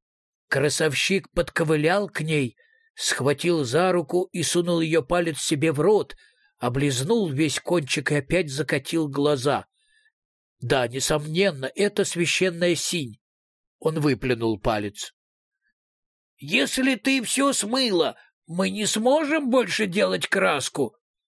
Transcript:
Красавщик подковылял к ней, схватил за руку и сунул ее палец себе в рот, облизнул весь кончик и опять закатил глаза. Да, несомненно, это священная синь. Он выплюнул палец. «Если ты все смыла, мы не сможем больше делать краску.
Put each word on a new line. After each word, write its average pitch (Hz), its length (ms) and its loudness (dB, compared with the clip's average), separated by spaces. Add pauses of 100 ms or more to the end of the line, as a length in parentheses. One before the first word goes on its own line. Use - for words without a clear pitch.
(480)
Красавщик 147 840 0
подковылял 165 760 0
к - 140 -8
ней, 147 340 -2 (380)
схватил 147 680 0
за 160 280 2
руку 175 400 0
и 175 100 -4
сунул 170 380 0
ее 160 220 2
палец 165 360 -2
себе 160 340 0
в 139 80 -2
рот, 185 360 2 (440)
облизнул 139 680 0
весь 143 300 0
кончик 151 540 -2
и 147 40 2
опять 160 340 0
закатил 147 580 -2
глаза. 139 580 0 (920)
Да, 127 260 0
несомненно, 151 880 -2
это 202 300 0
священная 175 720 0
синь. 143 440 -6 (600)
Он 160 200 -2
выплюнул 117 600 0
палец. 104 540 -4 (1200)
«Если 254 600 0
ты 269 260 0
все 269 320 0
смыла, 208 640 0 (300)
мы 180 220 -2
не 196 180 -2
сможем 285 640 2
больше 220 380 2
делать 185 420 0
краску. 156 680 0 (340)